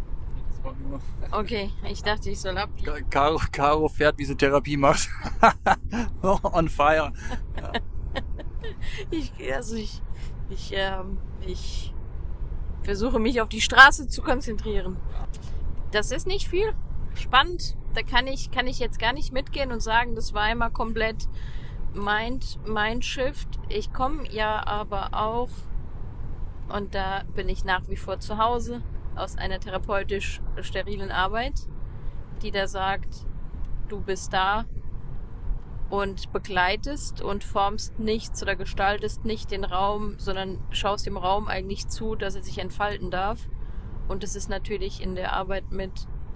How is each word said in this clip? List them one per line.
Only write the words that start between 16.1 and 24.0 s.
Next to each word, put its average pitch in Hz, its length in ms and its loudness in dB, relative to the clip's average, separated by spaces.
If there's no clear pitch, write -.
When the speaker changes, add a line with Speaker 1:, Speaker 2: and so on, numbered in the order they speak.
Speaker 2:
ist - 160 0
nicht 403 200 2
viel. 427 260 2
Spannend. 330 640 2
Da 220 100 2
kann 254 240 2
ich, - 240 -2
kann 254 160 2
ich - 120 0
jetzt - 200 0
gar 226 140 2
nicht 302 200 0
mitgehen 277 380 0
und 220 100 -2
sagen, 233 340 2
das - 180 -2
war 208 100 2
einmal 226 280 2
komplett 220 560 0
Mind, 214 720 0
Mindshift. 226 800 0
Ich 208 240 0
komm 269 320 2